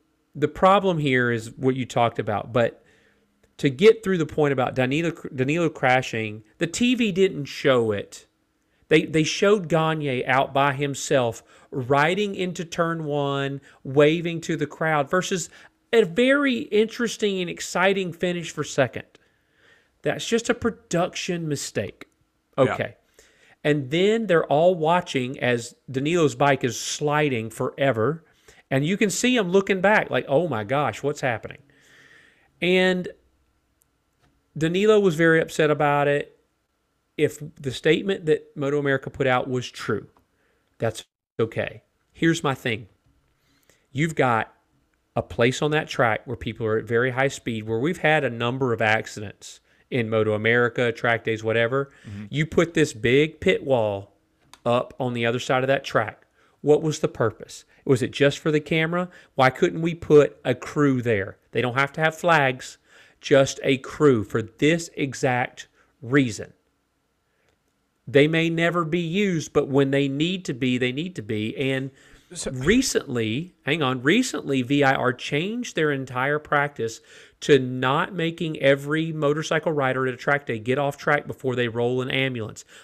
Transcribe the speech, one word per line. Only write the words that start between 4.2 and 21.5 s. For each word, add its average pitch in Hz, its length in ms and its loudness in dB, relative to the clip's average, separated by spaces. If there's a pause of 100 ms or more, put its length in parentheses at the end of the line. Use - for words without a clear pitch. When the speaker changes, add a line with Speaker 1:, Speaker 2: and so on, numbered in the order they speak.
Speaker 1:
point 147 260 0
about 123 220 -2
Danilo, 135 380 0 (220)
Danilo 147 360 0
crashing, 113 720 0 (140)
the 170 100 -4
T 240 280 0
V 214 180 0
didn't 165 320 0
show 120 480 2
it. - 320 -10 (640)
They, 160 160 4
they 156 200 0
showed 202 440 2
Gagne 156 600 -2
out 131 260 0
by 139 200 4
himself, 135 680 -2 (300)
riding 151 640 0
into 180 280 -6
turn 165 420 -4
one, 139 560 -4 (220)
waving 156 580 2
to 165 140 -4
the 147 120 -2
crowd, 156 420 -2
versus 180 400 -2 (420)
a 233 120 6
very 247 560 2
interesting 214 840 -2
and 175 80 -4
exciting 180 640 -2
finish 175 380 -4
for 151 120 -8
second. - 420 -2 (960)
That's - 240 -4
just 233 240 0
a - 20 0
production 180 920 -4
mistake. - 600 -8 (520)